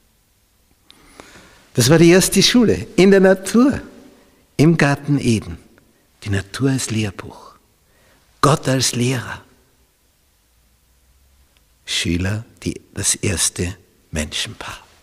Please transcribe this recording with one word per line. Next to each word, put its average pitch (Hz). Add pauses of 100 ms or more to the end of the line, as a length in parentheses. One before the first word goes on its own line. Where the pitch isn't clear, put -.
(1700)
Das 120
war 160
die 170
erste 185
Schule, - (100)
in 190
der 196
Natur, 196 (760)
im 156
Garten 143
Eden. 104 (680)
Die 104
Natur 98
als 131
Lehrbuch, 107 (840)
Gott 143
als 131
Lehrer, 120 (2500)
Schüler, 92 (200)
die, - (120)
das -
erste 90 (340)
Menschenpaar. - (240)